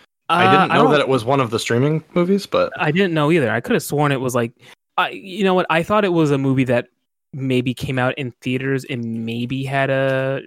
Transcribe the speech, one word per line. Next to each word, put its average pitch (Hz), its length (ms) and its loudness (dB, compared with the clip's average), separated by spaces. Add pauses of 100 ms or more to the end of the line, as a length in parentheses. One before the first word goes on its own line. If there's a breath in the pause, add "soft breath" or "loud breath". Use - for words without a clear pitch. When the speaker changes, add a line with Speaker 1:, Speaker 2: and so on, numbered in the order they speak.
(300 soft breath)
Speaker 1:
I 175 160 4
Speaker 2:
Uh, 190 60 4
Speaker 1:
didn't 190 180 4
Speaker 2:
I 160 60 2
Speaker 1:
know - 80 6
Speaker 2:
don't - 80 4
Speaker 1:
that 147 80 4
it 131 80 0
was 127 160 0
one 135 160 2
of 120 100 0
the 113 80 -2
streaming 143 440 0 (120)
movies, 185 320 0
but - 320 0
Speaker 2:
I 160 120 0
didn't 180 220 2
know 151 180 2
either. 147 200 2
I 113 100 -2
could 240 140 -4
have 175 80 0
sworn 147 280 0
it 135 100 0
was, 123 140 -4
like, 120 180 0 (440 loud breath)
I, 165 140 0
you 190 340 -6
know 190 100 4
what? 180 140 2
I 165 140 2
thought 208 240 0
it 180 80 0
was 160 160 2
a 139 80 2
movie 135 260 0
that 123 220 0 (480)
maybe 127 400 -2
came 131 240 -6
out 127 200 0
in 131 120 -6 (120)
theaters 131 460 -4
and 113 380 -6
maybe 123 380 -6
had 135 260 -2
a 135 560 -2